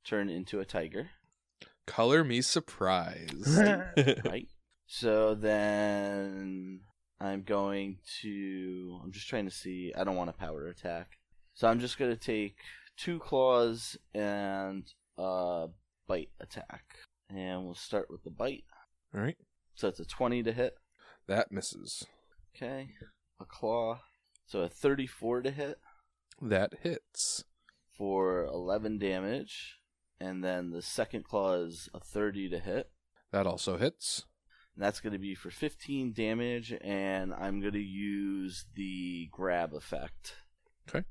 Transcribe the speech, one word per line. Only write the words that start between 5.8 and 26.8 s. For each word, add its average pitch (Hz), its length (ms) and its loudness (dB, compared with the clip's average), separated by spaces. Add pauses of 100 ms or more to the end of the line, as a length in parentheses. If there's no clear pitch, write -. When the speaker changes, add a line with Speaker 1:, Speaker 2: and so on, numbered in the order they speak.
Speaker 1:
I'm 98 220 -2
going 98 560 0 (240)
to, 92 800 -6
I'm 92 100 -10
just 101 160 -12
trying 110 180 0
to 92 40 -4
see, 90 460 -8
I - 80 0
don't 95 120 0
want 87 140 -2
a - 40 -10
power 80 340 -6
attack. 87 400 -8 (460)
So 117 140 4
I'm 117 120 6
just 123 180 -4
gonna 123 180 2
take 107 400 -2 (400)
two 170 220 -4
claws 123 760 4 (180)
and 98 680 -2 (340)
a 90 480 0 (420)
bite 87 220 -2 (100)
attack. - 420 -14 (520)
And 92 300 -4
we'll 90 100 -10
start - 360 -2
with - 140 -12
the 85 60 -10
bite. - 340 -4 (500)
Speaker 2:
All 104 60 -4
right. 131 160 -2 (380)
Speaker 1:
So 107 140 0
it's 90 120 -4
a 85 60 -8
twenty 120 360 0
to 113 100 0
hit. 123 220 0 (520)
Speaker 2:
That 101 240 2
misses. - 540 -6 (500)
Speaker 1:
Okay. 135 340 -8 (520)
A - 60 -12
claw. 117 540 0 (460)
So 98 140 -2
a 87 80 2
thirty-four 127 720 2
to 135 80 2
hit. 143 280 -6 (640)
Speaker 2:
That 104 400 4